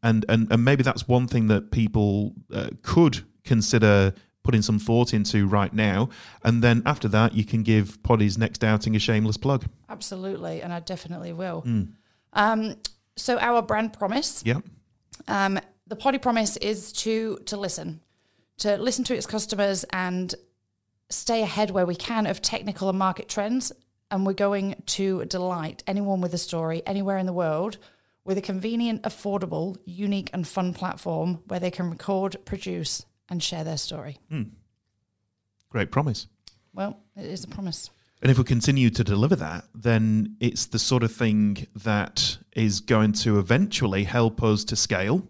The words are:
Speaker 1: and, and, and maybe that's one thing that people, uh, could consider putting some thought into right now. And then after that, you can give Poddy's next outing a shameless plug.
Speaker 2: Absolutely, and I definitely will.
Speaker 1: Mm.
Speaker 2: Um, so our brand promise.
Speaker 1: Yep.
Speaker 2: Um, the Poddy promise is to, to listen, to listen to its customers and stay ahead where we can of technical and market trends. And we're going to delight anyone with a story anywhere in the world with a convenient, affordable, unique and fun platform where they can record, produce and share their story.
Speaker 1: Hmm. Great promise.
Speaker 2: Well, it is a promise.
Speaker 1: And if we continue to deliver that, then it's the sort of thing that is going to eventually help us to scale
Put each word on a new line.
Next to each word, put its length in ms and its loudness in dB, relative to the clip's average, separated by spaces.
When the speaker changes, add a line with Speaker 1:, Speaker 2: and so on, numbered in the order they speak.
Speaker 1:
and, 260 4
and, 220 4
and 120 4
maybe 200 4
that's 240 -2
one 200 4
thing 200 2
that 240 2
people, 640 2
uh, 160 -4
could 420 4
consider 720 6
putting 180 4
some 160 2
thought 380 2
into 320 2
right 260 2
now. 360 2
And 200 4
then 220 4
after 220 0
that, 260 4
you 100 2
can 200 0
give 400 2
Poddy's 340 4
next 260 -2
outing 320 2
a 40 4
shameless 380 0
plug. 280 0
Speaker 2:
Absolutely, 720 -8
and 100 -10
I 100 -8
definitely 520 -10
will. 300 -8
Speaker 1:
Mm. 300 -2
Speaker 2:
Um, 420 2
so 240 -2
our 240 2
brand 300 -2
promise. 520 -2
Speaker 1:
Yep. 180 2
Speaker 2:
Um, 320 0
the 80 -8
Poddy 240 0
promise 380 0
is 360 -6
to, 520 -2
to 120 -8
listen, 440 -8
to 200 0
listen 280 -2
to 100 -2
its 100 -4
customers 680 -2
and 420 -4
stay 320 -2
ahead 300 0
where 160 2
we 80 -2
can 320 -2
of 140 -4
technical 480 -4
and 100 0
market 280 -2
trends. 440 -2
And 140 0
we're 80 0
going 520 0
to 400 -2
delight 640 -6
anyone 340 -2
with 140 -4
a 40 -2
story 460 -4
anywhere 320 -2
in 80 -2
the 80 -4
world 440 -2
with 160 -2
a 20 -8
convenient, 640 -4
affordable, 840 -6
unique 480 -4
and 140 -6
fun 260 -2
platform 720 -4
where 120 -6
they 100 -2
can 220 -6
record, 520 -4
produce 600 -8
and 120 -4
share 220 -6
their 140 -6
story. 400 -10
Speaker 1:
Hmm. 140 -4
Great 220 -2
promise. 360 -2
Speaker 2:
Well, 240 -8
it 100 -14
is 180 -10
a 40 -14
promise. 420 -10
Speaker 1:
And 100 6
if 80 6
we 40 4
continue 460 4
to 140 0
deliver 320 4
that, 300 -6
then 640 2
it's 260 -2
the 140 -4
sort 240 2
of 80 0
thing 560 0
that 540 -2
is 260 2
going 320 4
to 240 2
eventually 680 2
help 360 0
us 240 2
to 100 -4
scale 540 0